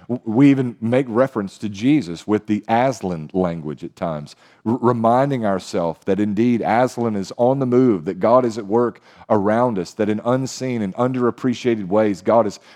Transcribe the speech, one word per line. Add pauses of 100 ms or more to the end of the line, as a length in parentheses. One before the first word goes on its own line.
W-,
we
even
make
reference
to
Jesus
with
the
Aslan
language
at
times, (300)
r-,
reminding
ourselves
that
indeed
Aslan
is
on
the
move,
that
God
is
at
work (300)
around
us,
that
in
unseen
and
underappreciated
ways,
God
is (180)